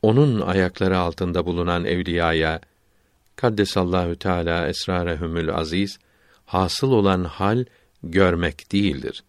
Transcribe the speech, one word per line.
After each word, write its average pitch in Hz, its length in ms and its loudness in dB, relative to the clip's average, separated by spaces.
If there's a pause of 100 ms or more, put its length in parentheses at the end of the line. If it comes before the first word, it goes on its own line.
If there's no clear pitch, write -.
Onun 117 400 4
ayakları 92 560 0
altında 87 480 -2
bulunan 87 400 -2
evliyaya, 85 760 0 (720)
Kaddesallahu 92 800 0
Teala 85 520 -2
esrarehumül 85 880 -4
aziz, 85 460 -2 (460)
hasıl 92 460 0
olan 98 320 2
hal 101 420 -2 (380)
görmek 85 680 0
değildir. 73 580 -2